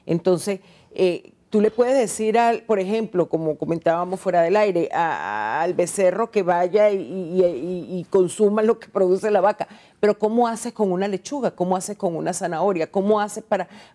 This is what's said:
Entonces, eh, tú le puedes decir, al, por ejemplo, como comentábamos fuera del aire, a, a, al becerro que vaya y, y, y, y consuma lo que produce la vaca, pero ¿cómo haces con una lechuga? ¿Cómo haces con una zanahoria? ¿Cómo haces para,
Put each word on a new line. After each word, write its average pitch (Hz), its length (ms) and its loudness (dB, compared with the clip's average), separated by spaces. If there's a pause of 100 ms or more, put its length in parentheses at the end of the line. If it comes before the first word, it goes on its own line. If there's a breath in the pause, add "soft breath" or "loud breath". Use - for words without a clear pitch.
Entonces, 180 520 0 (360 soft breath)
eh, 175 380 0 (180)
tú 214 80 2
le 208 100 4
puedes 247 280 2
decir, 220 420 0
al, 233 220 2
por 208 180 0
ejemplo, 196 480 -2
como 160 300 -2
comentábamos 170 640 -2
fuera 175 200 2
del 170 140 2
aire, 196 380 2
a, 107 640 -2
a, - 40 -2
al 175 100 -2
becerro 180 580 0
que 202 120 0
vaya 180 480 2
y, 196 100 -2
y, 180 420 -2
y, 175 560 -4
y 165 100 -8
consuma 202 520 2
lo 220 180 2
que - 80 -20
produce 190 420 0
la 208 120 2
vaca, 202 260 0 (320 loud breath)
pero 208 180 2
¿cómo 226 300 2
haces 226 240 -6
con 196 220 0
una 190 160 -2
lechuga? 202 420 -4
¿Cómo 185 240 -2
haces 202 220 -6
con 175 180 -4
una 160 160 -4
zanahoria? 170 580 -2
¿Cómo 208 300 0
haces 208 240 -6
para, 185 240 -2 (280 loud breath)